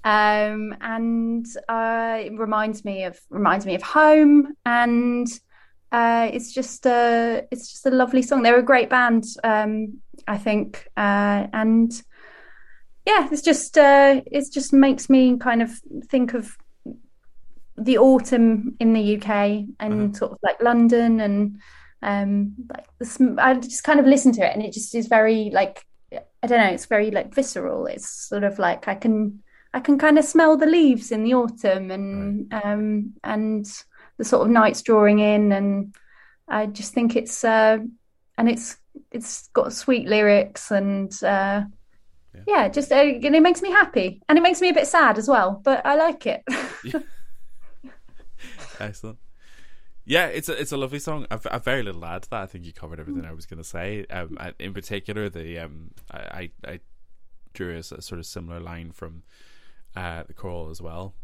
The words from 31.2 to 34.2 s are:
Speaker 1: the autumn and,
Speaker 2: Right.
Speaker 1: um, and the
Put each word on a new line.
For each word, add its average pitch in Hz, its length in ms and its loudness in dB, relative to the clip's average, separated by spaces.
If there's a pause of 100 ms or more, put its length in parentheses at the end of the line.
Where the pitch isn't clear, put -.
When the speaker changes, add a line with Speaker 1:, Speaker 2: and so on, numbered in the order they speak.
Speaker 1:
the 247 120 2
autumn 196 560 -2
and, 202 600 -6
Speaker 2:
Right. 214 140 -6
Speaker 1:
um, 208 480 -4 (100)
and 214 420 -4 (520)
the 160 80 -6